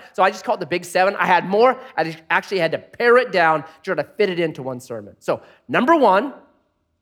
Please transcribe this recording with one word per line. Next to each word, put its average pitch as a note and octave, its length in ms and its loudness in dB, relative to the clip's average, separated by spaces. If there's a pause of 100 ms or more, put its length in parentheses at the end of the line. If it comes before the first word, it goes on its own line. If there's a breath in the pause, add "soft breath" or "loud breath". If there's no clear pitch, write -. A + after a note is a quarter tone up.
(120 loud breath)
So G3 100 0
I G3 80 4
just G#3 140 -14
call - 100 0
it - 60 -8
the E3 60 -8
big F3+ 180 -6
seven. F#3+ 320 0
I F3 100 -2
had F3 200 2
more. A3+ 320 2 (180 loud breath)
I D#3+ 80 -2
just D#3+ 260 -10
actually F#3+ 300 -2
had E3 120 0
to C#3+ 60 -6
pare A#3+ 400 0
it B3 120 -2
down D#3+ 320 2
to - 320 -10
try - 0 -
to D3 220 -6
fit G3+ 140 0
it F3 100 -4
into D#3 220 -4
one B2+ 180 -10
sermon. G#2 380 -14
So - 240 -6 (260 soft breath)
number A3+ 260 2
one, B3 380 2 (680)